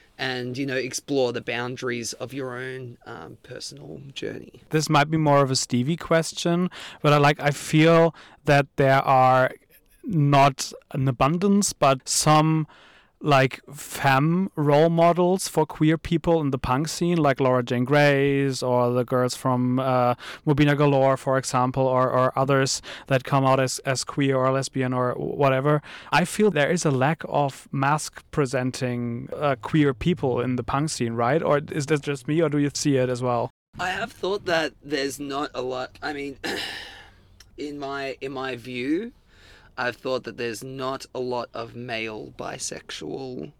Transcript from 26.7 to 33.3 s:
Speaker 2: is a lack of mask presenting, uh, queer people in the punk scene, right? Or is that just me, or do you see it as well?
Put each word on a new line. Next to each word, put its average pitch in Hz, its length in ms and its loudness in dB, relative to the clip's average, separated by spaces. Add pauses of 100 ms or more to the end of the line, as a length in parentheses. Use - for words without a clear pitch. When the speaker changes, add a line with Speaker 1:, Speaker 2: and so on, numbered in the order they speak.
Speaker 2:
is 170 160 -2
a 156 40 4
lack 135 380 0
of - 420 -4
mask 139 600 -2
presenting, 123 1040 -4
uh, 143 200 0
queer 147 360 2
people 131 480 0
in 127 160 -2
the 120 80 -4
punk 143 240 -2
scene, 117 240 -4
right? 120 300 0
Or 147 180 2 (100)
is 143 180 -4
that 151 120 0
just 143 260 -6
me, 151 140 0
or 160 80 2
do 147 80 -2
you 143 160 0
see 131 240 0
it 127 140 2
as 123 120 -4
well? 120 280 -2 (280)